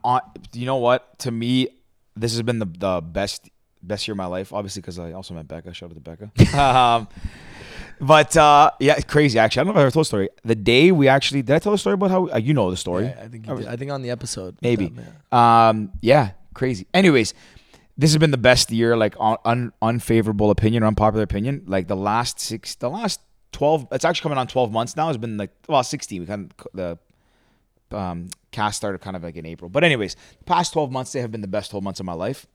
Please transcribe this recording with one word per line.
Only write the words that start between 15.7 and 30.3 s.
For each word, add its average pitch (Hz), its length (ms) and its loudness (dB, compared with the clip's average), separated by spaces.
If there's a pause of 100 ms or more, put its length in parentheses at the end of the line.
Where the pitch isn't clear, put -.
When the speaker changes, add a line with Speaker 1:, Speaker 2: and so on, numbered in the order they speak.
Speaker 1:
yeah, 120 320 4 (220)
crazy. 123 400 -6
Anyways, 156 400 4 (640)
this 151 140 4
has 156 60 4
been 151 140 4
the 135 60 0
best 123 340 4
year, 117 240 2
like, 110 240 0
un-, 110 240 2
un-, 120 380 -2
unfavorable 110 680 2
opinion 110 340 2
or 107 40 4
unpopular 107 360 2
opinion. 110 440 -4
Like, 92 220 -2
the 101 80 -4
last 107 420 -4
six, - 360 -10
the 123 140 -6
last 202 300 -6 (320)
twelve, 147 400 0
it's 135 140 -2
actually 165 180 -2
coming 147 140 -4
on 127 100 -2
twelve 123 240 -2
months 113 240 -4
now. 165 140 -4
It's 139 80 -4
been, 110 180 -8
like, 101 160 -8 (160)
well, 139 160 2
sixteen. 110 380 -10
We 82 60 -10
kind 101 300 -10
of, - 160 -20
the, - 1200 -14
um, 90 320 -8 (220)
cast 107 260 -4
started 98 240 -6
kind 95 160 -12
of, 82 60 -14
like, 85 120 -12
in 80 100 -14
April. 82 240 -14
But 139 140 0
anyways, 120 320 0 (220)